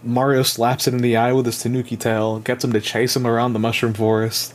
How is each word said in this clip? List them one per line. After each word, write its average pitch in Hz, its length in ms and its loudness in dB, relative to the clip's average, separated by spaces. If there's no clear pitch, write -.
Mario 127 400 2
slaps 123 440 0
it 131 80 2
in 123 60 0
the 120 160 2
eye 120 160 2
with 131 140 2
his 117 120 -4
Tanuki 123 380 -4
tail, 110 440 0
gets 120 220 -4
him 123 120 -2
to 107 60 2
chase 117 360 -2
him 127 100 0
around 117 280 0
the 110 40 -2
Mushroom 113 360 0
Forest, 110 600 0